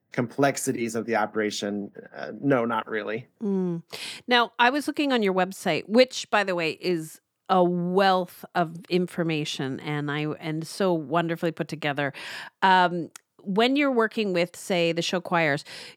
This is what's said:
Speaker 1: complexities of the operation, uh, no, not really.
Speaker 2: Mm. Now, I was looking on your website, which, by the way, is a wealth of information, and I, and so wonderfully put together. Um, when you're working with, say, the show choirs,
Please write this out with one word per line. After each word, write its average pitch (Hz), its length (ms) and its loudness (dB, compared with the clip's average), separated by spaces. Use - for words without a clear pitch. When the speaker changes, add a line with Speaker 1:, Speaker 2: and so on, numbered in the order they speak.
Speaker 1:
complexities 120 840 -2
of 110 100 -4
the 113 100 0
operation, 104 760 -2
uh, 67 240 -10
no, 135 260 2
not 113 220 -4
really. 110 400 -6
Speaker 2:
Mm. 185 380 -2
Now, 240 320 2
I 240 100 4
was 277 180 -2
looking 285 240 0
on 240 120 2
your 190 100 2
website, 185 560 -2
which, 240 400 4
by 208 140 2
the 190 120 -2
way, 160 240 0
is 160 400 -2
a 185 140 6
wealth 180 840 2
of 165 200 0
information, 160 920 -2
and 147 280 -4
I, 151 180 -2
and 156 260 -6
so 185 280 0
wonderfully 165 580 0
put 160 160 -6
together. 147 460 -4
Um, 175 480 4
when 226 280 2
you're 285 160 2
working 220 420 0
with, 175 220 0
say, 170 360 0
the 165 120 -2
show 175 180 -2
choirs, 160 420 0